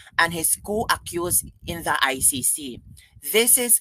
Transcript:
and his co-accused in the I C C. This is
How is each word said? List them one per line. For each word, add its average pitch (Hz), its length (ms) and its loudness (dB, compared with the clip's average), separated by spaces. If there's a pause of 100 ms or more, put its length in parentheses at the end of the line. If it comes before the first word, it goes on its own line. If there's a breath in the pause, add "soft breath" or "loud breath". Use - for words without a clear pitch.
(180 loud breath)
and 170 160 2
his 160 240 -2
co-accused 175 880 0 (240)
in 165 160 -6
the 151 160 2
I 131 160 0
C 131 240 0
C. 135 400 -6 (400 soft breath)
This 233 340 2
is 240 240 2